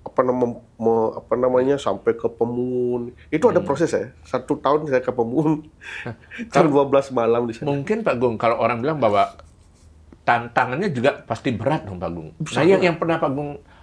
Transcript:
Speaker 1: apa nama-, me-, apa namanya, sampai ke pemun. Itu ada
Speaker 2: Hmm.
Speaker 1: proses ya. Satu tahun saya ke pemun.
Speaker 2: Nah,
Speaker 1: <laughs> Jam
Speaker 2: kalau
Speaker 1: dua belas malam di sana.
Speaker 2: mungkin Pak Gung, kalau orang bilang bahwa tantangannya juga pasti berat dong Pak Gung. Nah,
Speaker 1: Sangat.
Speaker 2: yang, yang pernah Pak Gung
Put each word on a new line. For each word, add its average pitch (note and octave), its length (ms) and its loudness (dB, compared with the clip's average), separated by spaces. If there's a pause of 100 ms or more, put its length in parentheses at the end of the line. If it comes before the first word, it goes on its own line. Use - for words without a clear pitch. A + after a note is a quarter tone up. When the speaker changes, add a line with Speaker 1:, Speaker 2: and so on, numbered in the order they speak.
Speaker 1:
apa - 200 -8
nama-, B2 360 -2 (160)
me-, A2+ 400 0
apa - 200 -6
namanya, B2+ 420 0
sampai A2 360 -2
ke - 140 -6
pemun. B2 880 -4 (140)
Itu D#3 180 0
ada F3+ 120 4
Speaker 2:
Hmm. F#3 100 0
Speaker 1:
proses E3+ 200 0
ya. B2+ 220 -2 (120)
Satu - 340 -4
tahun D3+ 300 0
saya C3 140 2
ke B2+ 100 -2
pemun. C#3 600 0 (320)
Speaker 2:
Nah, A#2 120 -12 (200)
Speaker 1:
<laughs> A#3 160 -12
Jam - 0 -
Speaker 2:
kalau D#3 220 4
Speaker 1:
dua C#3 160 6
belas C#3 220 4
malam A#2+ 360 2
di A2 60 -6
sana. D3 160 -6
Speaker 2:
mungkin C#3+ 340 -2
Pak D#3 140 2
Gung, A#2+ 180 0
kalau B2+ 240 2
orang A#2+ 220 0
bilang D3+ 180 -2
bahwa G#2 320 2 (920)
tantangannya B2 680 0
juga C3+ 300 2
pasti - 300 -4
berat B2 340 -2
dong F#2+ 140 -10
Pak F2 120 -4
Gung. E2+ 220 -10
Nah, - 160 -8
Speaker 1:
Sangat. C#3+ 240 4
Speaker 2:
yang, F#3 120 4
yang E3+ 120 2
pernah E3 220 -2
Pak D#3 120 -2
Gung C#3+ 280 -6 (240)